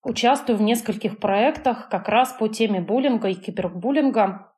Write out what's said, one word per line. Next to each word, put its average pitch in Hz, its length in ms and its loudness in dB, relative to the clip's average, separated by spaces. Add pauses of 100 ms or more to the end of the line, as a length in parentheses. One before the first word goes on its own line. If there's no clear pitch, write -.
Участвую 240 560 2
в 214 40 2
нескольких 214 560 -2
проектах 233 720 0
как 196 200 -4
раз 247 280 2
по 220 120 0
теме 214 320 0
буллинга 226 480 0
и 190 60 0
кибербуллинга, 196 1200 -2